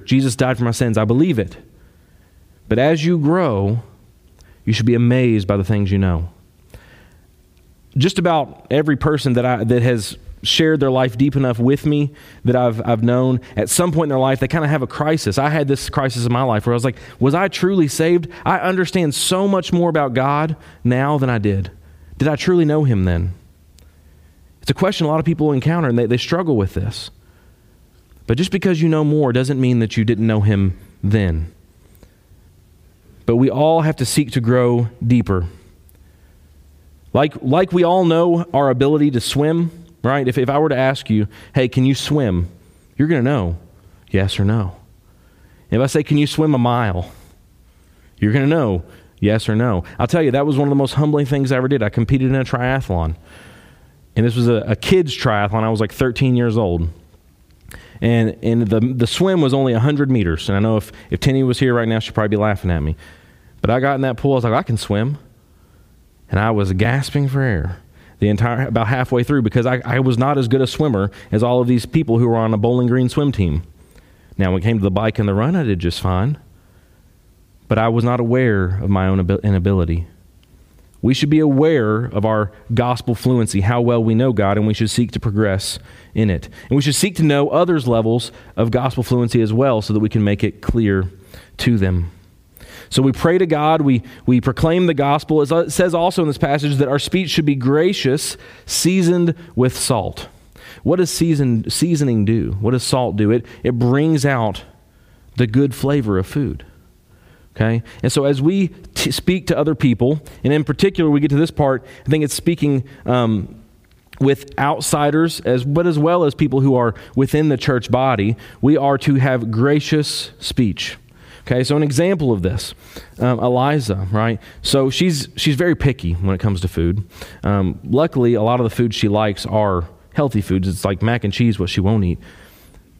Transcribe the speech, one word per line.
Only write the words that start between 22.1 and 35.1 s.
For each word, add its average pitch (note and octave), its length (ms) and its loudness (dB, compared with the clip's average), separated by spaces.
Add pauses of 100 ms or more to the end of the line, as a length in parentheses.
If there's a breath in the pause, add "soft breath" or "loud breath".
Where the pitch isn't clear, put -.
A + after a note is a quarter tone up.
Did C3+ 120 0
I D3+ 80 0
truly F3+ 280 2
know D3+ 200 2
him G#2+ 200 2
then?" F2+ 300 -2 (1300 soft breath)
It's - 80 -2
a C3+ 40 2
question F#3 320 0
a D3 40 0
lot D#3 100 0
of C3+ 60 -2
people D3+ 260 0
encounter, D3+ 360 0
and A#2+ 100 2
they, A#2+ 80 2
they A#2+ 100 2
struggle E3 400 -2
with F#2+ 180 0
this. - 360 -8 (1160 soft breath)
But A#2 120 0
just F#3 140 -2
because F#3 280 0
you E3 80 2
know D#3 160 2
more D3 280 2
doesn't C3 280 0
mean B2 200 2
that A2 160 -2
you A2+ 80 2
didn't A2 220 0
know A2 140 2
him G2 380 2 (260 loud breath)
then. F#2 480 0 (1700 soft breath)
But A#2 100 2
we B2+ 140 4
all D#3 320 2
have D3+ 140 0
to B2+ 100 -4
seek C#3+ 260 0
to C3 80 -2
grow A#2+ 480 2 (180)
deeper. G2+ 400 2 (1700 loud breath)